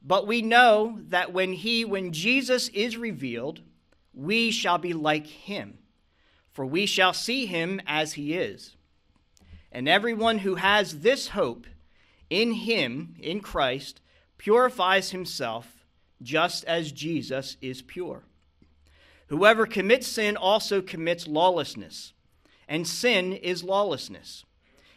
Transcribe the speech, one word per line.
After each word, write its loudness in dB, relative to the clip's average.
But 0
we 0
know 6
that 0
when 0
he, -2
when -4
Jesus 0
is -2
revealed, -8
we 0
shall 0
be -4
like -2
him, -12
for -8
we 0
shall 4
see -4
him -4
as -2
he -4
is. -6
And -4
everyone 2
who -2
has 2
this 2
hope -4
in 2
him, -4
in -6
Christ, -4
purifies 2
himself -8
just -2
as -2
Jesus -6
is -10
pure. -12
Whoever 6
commits 2
sin -2
also 2
commits -6
lawlessness, 0
and -4
sin 2
is -6
lawlessness. -4